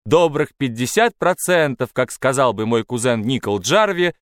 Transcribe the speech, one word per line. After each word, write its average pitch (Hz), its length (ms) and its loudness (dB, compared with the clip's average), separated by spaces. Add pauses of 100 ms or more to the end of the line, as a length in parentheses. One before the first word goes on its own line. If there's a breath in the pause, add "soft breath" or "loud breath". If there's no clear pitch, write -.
добрых 151 500 2
пятьдесят 131 600 -2
процентов, 160 760 0
как 127 200 -2
сказал 127 420 0
бы 107 120 -4
мой 113 180 0
кузен 120 380 -2
Никол 104 380 -2
Джарви, 175 540 0 (260)